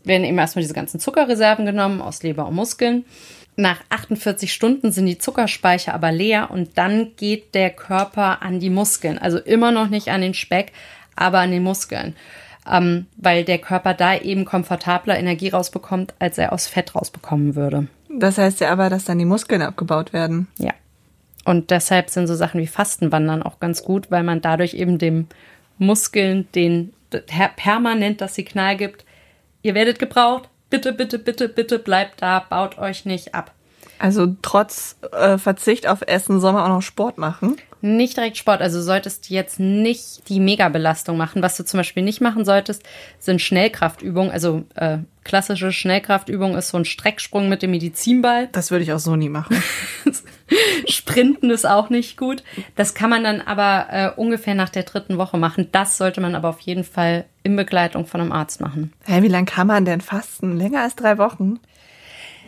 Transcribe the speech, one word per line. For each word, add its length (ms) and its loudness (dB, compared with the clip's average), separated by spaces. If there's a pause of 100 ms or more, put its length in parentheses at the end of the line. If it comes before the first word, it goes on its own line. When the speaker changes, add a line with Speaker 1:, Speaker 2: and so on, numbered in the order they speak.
Speaker 1:
werden 220 2
eben 120 0
erstmal 240 0
diese 140 -4
ganzen 240 -8
Zuckerreserven 640 2
genommen 380 0
aus 180 -10
Leber 240 -4
und 80 -6
Muskeln. 500 0 (520)
Nach 340 2
achtundvierzig 640 -4
Stunden 400 0
sind 140 2
die 140 0
Zuckerspeicher 760 0
aber 180 0
leer 380 0
und 260 -6
dann 420 2
geht 360 -4
der 160 2
Körper 720 -2
an 180 -4
die 120 0
Muskeln. 480 0
Also 180 0
immer 340 2
noch 180 2
nicht 200 -4
an 120 0
den 120 0
Speck, 380 -2 (440)
aber 220 2
an 140 4
den 100 0
Muskeln. 540 -4 (520)
Ähm, 380 2 (100)
weil 280 2
der 160 0
Körper 340 0
da 240 2
eben 280 -2
komfortabler 720 -2
Energie 300 -2
rausbekommt, 680 -4
als 220 -2
er 120 0
aus 140 -4
Fett 300 -4
rausbekommen 600 -2
würde. 320 0 (220)
Speaker 2:
Das 300 0
heißt 200 2
ja 120 2
aber, 180 2
dass 160 -2
dann 140 0
die 60 2
Muskeln 360 2
abgebaut 520 -2
werden. 340 -2 (100)
Speaker 1:
Ja. 160 -4 (720)
Und 240 2
deshalb 400 2
sind 160 -2
so 80 -2
Sachen 260 -2
wie 60 -2
Fastenwandern 800 0
auch 160 -10
ganz 240 -4
gut, 260 -2
weil 140 2
man 180 0
dadurch 320 0
eben 240 0
dem 300 0 (500)
Muskeln 800 2
den, 360 2 (200)
per-, 440 0
permanent 640 0
das 140 -8
Signal 440 -2
gibt, 280 -8 (560)
„Ihr 140 0
werdet 240 2
gebraucht, 500 2 (200)
bitte, 220 0
bitte, 280 -4
bitte, 300 -2
bitte 280 -2
bleibt 440 -2
da, 180 2
baut 400 -4
euch 260 -8
nicht 300 -6
ab.“ 160 -8 (480)
Speaker 2:
Also 420 2
trotz, 540 -2 (160)
äh, 260 4
Verzicht 500 0
auf 140 2
Essen 380 0
soll 140 4
man 100 2
auch 120 2
noch 60 0
Sport 380 -4
machen? 380 -2 (280)
Speaker 1:
Nicht 300 2
direkt 220 -2
Sport, 240 4
also 160 0
du 80 -2
solltest 440 -2
jetzt 300 -4
nicht 720 0
die 100 0
Megabelastung 800 2
machen. 240 -2
Was 160 0
du 80 -8
zum 140 -2
Beispiel 220 -2
nicht 200 0
machen 240 0
solltest, 360 2 (380)
sind 220 2
Schnellkraftübungen. 920 0
Also, 320 -2 (120)
äh, 240 -2 (260)
klassische 480 0
Schnellkraftübung 800 0
ist 140 -4
so 80 -2
ein 80 2
Strecksprung 640 -2
mit 120 0
dem 100 0
Medizinball. 800 2
Speaker 2:
Das 180 -2
würde 140 2
ich 80 -2
auch 60 -2
so 180 0
nie 100 0
machen. 340 -2 (440)
Speaker 1:
<laughs> 800 0
Sprinten 640 2
ist 180 2
auch 220 4
nicht 260 -2
gut. 260 -4 (360)
Das 160 0
kann 160 0
man 160 2
dann 160 0
aber, 480 0
äh, 280 -2
ungefähr 380 -2
nach 140 0
der 140 -4
dritten 340 -6
Woche 200 -2
machen. 360 0
Das 240 0
sollte 240 0
man 140 -2
aber 120 -2
auf 140 -6
jeden 240 -6
Fall 400 0 (180)
in 140 2
Begleitung 480 0
von 160 -6
einem 100 -2
Arzt 300 -4
machen. 320 -6 (100)
Speaker 2:
Hä, 200 4
wie 40 6
lang 180 2
kann 220 0
man 160 4
denn 160 0
fasten? 560 -6
Länger 280 -2
als 120 -4
drei 220 2
Wochen? 420 0 (880)